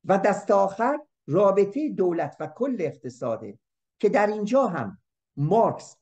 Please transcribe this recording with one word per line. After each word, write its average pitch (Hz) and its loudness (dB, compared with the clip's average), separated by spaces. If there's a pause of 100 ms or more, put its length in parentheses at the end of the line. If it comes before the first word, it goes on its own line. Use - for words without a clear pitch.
و 185 4
دست 196 0
آخر 214 2 (300)
رابطهٔ 196 2
دولت 175 -2
و 151 -8
کل 254 -4
اقتصاده 117 -8 (400)
که 208 2
در 208 2
اینجا 214 0
هم 131 -6 (400)
مارکس 170 0